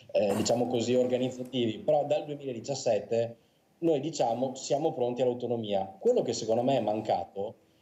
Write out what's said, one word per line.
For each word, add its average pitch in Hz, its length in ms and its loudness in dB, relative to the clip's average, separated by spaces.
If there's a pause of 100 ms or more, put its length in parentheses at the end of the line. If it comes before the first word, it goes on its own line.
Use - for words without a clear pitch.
(120)
eh, 98 220 2
diciamo 117 320 2
così, 120 280 0
organizzativi, 123 840 0
però 143 260 2
dal 151 200 0
duemiladiciassette 117 1120 -2 (400)
noi 160 240 2
diciamo 131 540 0
siamo 147 400 -2
pronti 123 260 0
all'autonomia. 117 640 0 (140)
Quello 233 240 2
che 143 100 -2
secondo 113 300 0
me 131 160 2
è - 20 0
mancato 107 760 -2 (280)